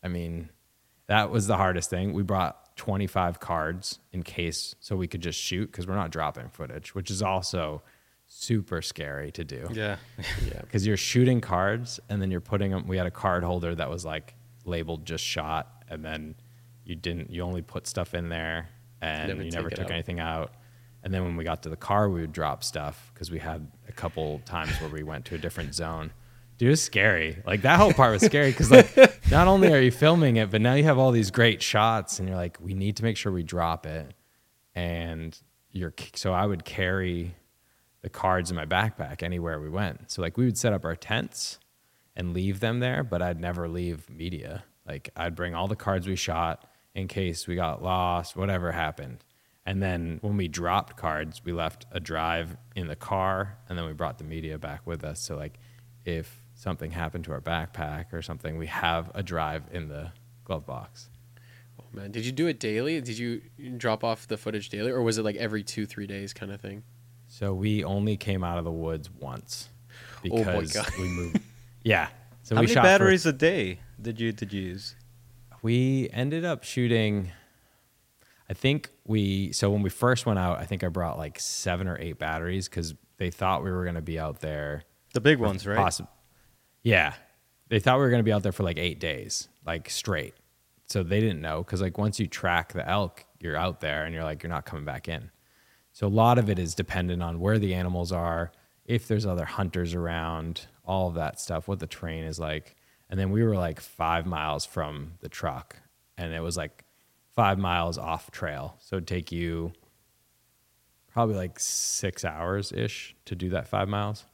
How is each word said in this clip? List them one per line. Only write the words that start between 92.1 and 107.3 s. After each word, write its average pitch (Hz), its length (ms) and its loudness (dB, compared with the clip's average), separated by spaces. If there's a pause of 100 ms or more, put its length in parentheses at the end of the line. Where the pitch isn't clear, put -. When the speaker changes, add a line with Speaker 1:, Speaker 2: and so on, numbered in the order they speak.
Speaker 1:
you 104 80 0
track 87 460 0
the - 160 -4
elk, 95 380 -2 (140)
you're 80 160 -4
out 87 240 -2
there 78 260 -4
and 82 80 -8
you're 80 100 -6
like, 78 180 -6
"You're 82 80 -8
not 78 140 -6
coming 73 220 -10
back 67 220 -8
in." 76 220 -8 (600)
So - 140 -4
a - 20 2
lot 113 300 6
of 107 100 4
it 95 100 2
is 85 160 -2
dependent 90 480 -2
on 85 180 -4
where 104 180 2
the 98 160 0
animals 90 380 -2
are, 85 380 -2 (360)
if 117 220 -2
there's 107 180 0
other 87 180 -2
hunters 87 500 -2
around, 82 720 -4 (200)
all 92 220 0
of 85 60 -4
that 80 260 -4
stuff, 80 260 -6
what 101 120 -4
the 80 80 -8
terrain 80 380 -8
is 80 140 -8
like. 78 380 -8 (320)
And 95 100 -4
then 95 120 2
we 110 120 4
were, 110 140 4
like, 85 240 -2
five 82 460 -2
miles 78 400 -2
from 76 540 -6
the - 100 -12
truck, - 460 -8 (420)
and 85 160 -6
it 82 60 -6
was, 85 180 -4
like, - 260 -10 (500)